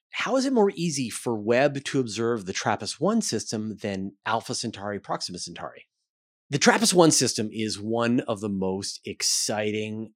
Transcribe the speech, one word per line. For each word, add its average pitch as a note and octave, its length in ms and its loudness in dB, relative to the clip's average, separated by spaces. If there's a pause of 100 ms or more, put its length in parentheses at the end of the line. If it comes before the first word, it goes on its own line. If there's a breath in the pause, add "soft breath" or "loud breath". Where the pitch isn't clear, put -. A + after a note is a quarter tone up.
(100)
How - 260 -2
is C4 80 2
it C4+ 80 0
more G#3 220 6
easy C#3 340 -2
for A#2+ 260 -4
Webb B2 500 4
to - 140 -2
observe A#2 460 0
the F#2 80 -6
trappist-one C#3+ 720 0
system G#2+ 580 -4
than G2 360 -6 (100)
Alpha A2+ 280 -2
Centauri, G2+ 460 -6
Proxima F#2+ 380 -6
Centauri? - 480 -12 (640)
The C#3+ 80 0
trappist-one F#3 540 6
system A2 380 0
is G#2 300 -4
one A#2 400 2
of A2 200 -4
the G#2+ 100 -2
most F#2+ 560 -2
exciting G#2+ 1080 -2